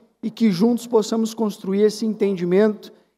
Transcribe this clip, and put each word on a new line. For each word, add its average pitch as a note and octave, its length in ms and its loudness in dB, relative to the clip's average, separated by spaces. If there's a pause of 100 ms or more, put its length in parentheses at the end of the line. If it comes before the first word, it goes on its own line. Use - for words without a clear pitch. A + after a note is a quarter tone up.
(240)
e A3+ 80 -6
que A3 220 2
juntos A3+ 340 0
possamos A3+ 480 0
construir G3+ 480 -2
esse G#3+ 240 0
entendimento G3+ 880 0 (260)